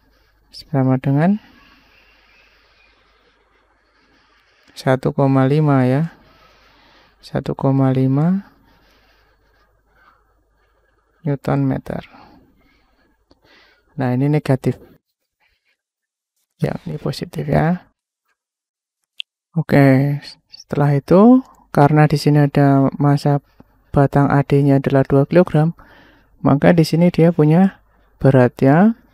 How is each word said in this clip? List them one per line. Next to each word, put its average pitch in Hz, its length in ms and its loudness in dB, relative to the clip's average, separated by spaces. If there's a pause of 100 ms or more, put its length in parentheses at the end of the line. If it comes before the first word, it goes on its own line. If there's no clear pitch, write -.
(540)
sama 131 420 -4
dengan 151 460 -2 (3250)
satu 135 320 -2
koma 135 340 0
lima 143 400 0
ya. 139 300 -2 (1040)
Satu - 400 -10
koma 135 320 -2
lima 139 560 -2 (2750)
Newton 139 400 -4
meter. - 400 -8 (1900)
Nah, 123 160 -4
ini 139 160 -2
negatif. 139 480 -2 (1800)
Ya, - 240 -6
ini 156 80 -12
positif 151 480 -10
ya. 151 480 -4 (1700)
Oke, 143 640 0 (320)
setelah 147 400 -4
itu, 214 480 4 (320)
karena 151 320 2
di 151 80 -2
sini 147 320 0
ada 139 480 2
massa 143 480 -2 (480)
batang 143 400 0
A 139 160 0
D-nya 139 320 2
adalah 139 240 0
dua 139 240 0
kilogram, 165 480 0 (720)
maka 143 240 2
di 165 160 2
sini 175 240 0
dia 170 240 0
punya 160 480 0 (400)
berat 131 400 2
ya. 170 320 2 (200)